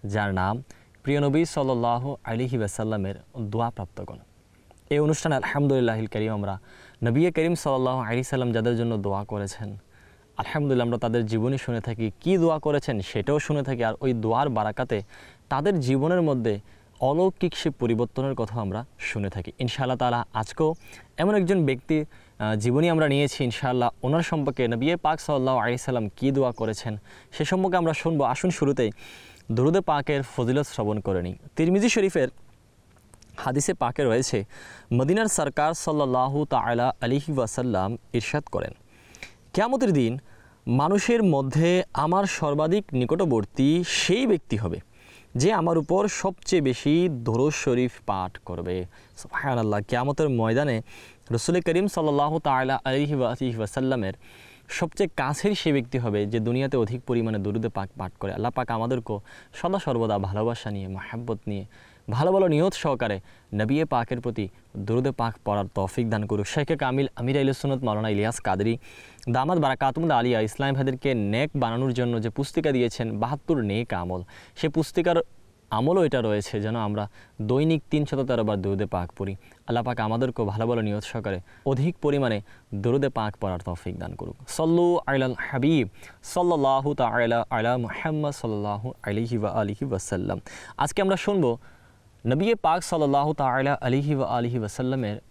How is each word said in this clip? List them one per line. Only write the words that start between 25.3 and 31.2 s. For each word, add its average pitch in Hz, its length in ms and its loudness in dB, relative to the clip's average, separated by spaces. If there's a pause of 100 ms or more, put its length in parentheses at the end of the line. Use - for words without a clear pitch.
আলাইহি 120 200 0
সাল্লাম 120 380 -2
কী 135 140 2
দোয়া 135 220 2
করেছেন 110 440 -4 (360)
সে 151 120 -2
সম্পর্কে 185 320 0
আমরা 165 160 2
শুনবো। 151 320 0
আসুন 131 260 0
শুরুতেই 135 400 2 (640)
দুরুদে 151 280 4
পাকের 143 420 0
ফজিলত 127 440 0
শ্রবণ 107 320 -2
করে 92 240 -2